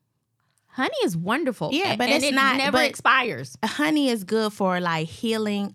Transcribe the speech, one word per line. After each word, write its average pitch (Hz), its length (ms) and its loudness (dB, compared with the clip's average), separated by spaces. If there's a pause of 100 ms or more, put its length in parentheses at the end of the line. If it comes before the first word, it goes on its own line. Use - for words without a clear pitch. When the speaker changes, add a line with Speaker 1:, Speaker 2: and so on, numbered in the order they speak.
(680)
Speaker 1:
Honey 330 360 -4
is 202 120 0
wonderful. 233 560 -2
Speaker 2:
Yeah, 359 220 0
Speaker 1:
a-, - 20 -2
Speaker 2:
but 240 120 0
Speaker 1:
and - 80 2
Speaker 2:
it's 262 100 0
Speaker 1:
it 277 80 0
Speaker 2:
not, 269 220 4
Speaker 1:
never 269 220 0
Speaker 2:
but 269 80 4
Speaker 1:
expires. 240 760 0
Speaker 2:
honey 294 460 2
is 220 140 -2
good 214 280 0
for, 185 280 0
like, 165 280 0
healing, 208 680 -2